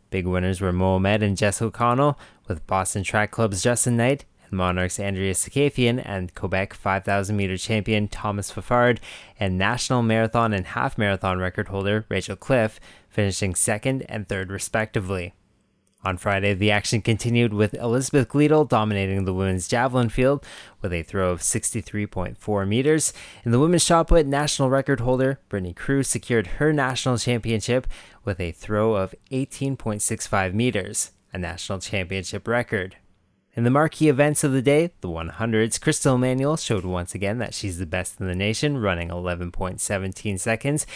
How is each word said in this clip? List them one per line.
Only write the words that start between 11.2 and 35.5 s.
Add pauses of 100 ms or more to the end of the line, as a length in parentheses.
record
holder
Rachel
Cliff (300)
finishing
second
and
third
respectively. (680)
On
Friday,
the
action
continued
with
Elizabeth
Gleadle
dominating
the
women's
javelin
field (340)
with
a
throw
of
sixty-three
point
four
meters. (320)
In
the
women's
shot
put,
national
record
holder (100)
Brittany
Crew
secured
her
national
championship (360)
with
a
throw
of (160)
eighteen
point
six
five
meters, (240)
a
national
championship
record. (580)
In
the
marquee
events
of
the
day, (100)
the
one
hundreds,